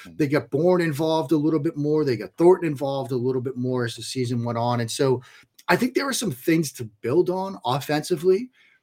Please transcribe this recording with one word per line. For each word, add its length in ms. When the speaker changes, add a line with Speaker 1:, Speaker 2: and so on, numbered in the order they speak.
Speaker 1:
Mm-hmm. 140
Speaker 2:
They 100
got 240
Bourne 300
involved 500
a 60
little 240
bit 160
more. 280
They 120
got 200
Thornton 300
involved 460
a 40
little 240
bit 160
more 280
as 100
the 80
season 420
went 140
on. 220
And 100
so 320
I 80
think 180
there 140
are 40
some 200
things 400
to 120
build 300
on 340
offensively. 840